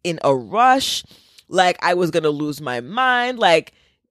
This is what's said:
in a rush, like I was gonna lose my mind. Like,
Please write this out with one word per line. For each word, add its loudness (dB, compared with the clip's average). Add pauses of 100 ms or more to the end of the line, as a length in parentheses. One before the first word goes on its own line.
in -6
a 2
rush, 0 (460)
like 2
I 2
was 0
gonna 0
lose -4
my -6
mind. -2
Like, 4 (380)